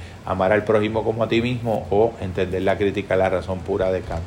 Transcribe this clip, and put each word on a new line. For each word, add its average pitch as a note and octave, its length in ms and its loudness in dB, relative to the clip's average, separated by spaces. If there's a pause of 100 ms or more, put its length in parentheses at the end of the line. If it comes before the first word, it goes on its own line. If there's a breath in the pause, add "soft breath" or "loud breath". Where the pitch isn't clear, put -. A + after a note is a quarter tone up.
(240 loud breath)
amar F#2+ 260 0
al G#2+ 140 4
prójimo G#2+ 400 2
como A2+ 180 -2
a G#2+ 60 2
ti A2+ 120 2
mismo A#2 500 -2
o A2 300 4
entender F#2 420 -2
la F#2+ 140 2
Crítica G2 380 0
de F#2+ 80 4
la F#2+ 60 4
Razón F#2 320 -2
Pura F#2+ 320 0
de F2+ 80 -2
Kant?". E2+ 260 -6